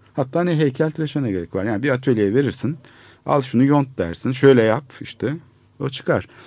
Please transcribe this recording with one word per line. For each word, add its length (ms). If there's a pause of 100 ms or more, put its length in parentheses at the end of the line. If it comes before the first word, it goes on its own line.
(140)
Hatta 300
ne 140
heykeltıraşa 640
ne 100
gerek 240
var? 80
Yani 200
bir 60
atölyeye 440
verirsin. 440 (480)
Al 160
şunu 220
yont 340
dersin, 340
şöyle 320
yap 200 (180)
işte, 340 (440)
o 100
çıkar. 380 (200)